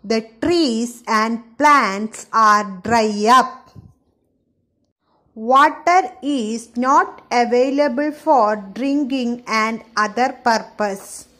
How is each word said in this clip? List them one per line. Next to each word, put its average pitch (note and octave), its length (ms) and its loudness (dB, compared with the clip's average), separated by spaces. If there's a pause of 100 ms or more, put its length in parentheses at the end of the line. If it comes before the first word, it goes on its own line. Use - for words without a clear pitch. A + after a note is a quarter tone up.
The A3 240 -4 (140)
trees B3+ 640 -2
and A3 500 -2
plants A3 760 0
are G#3+ 320 4 (180)
dry G#3+ 480 0
up. B3 400 2 (1600)
Water D#4 880 2
is A#3 560 -6
not C#4+ 540 0
available B3+ 800 0
for B3 460 0
drinking A#3+ 920 -4
and A3 340 -2 (160)
other A3+ 360 -2 (120)
purpose. G#3+ 840 -4 (120)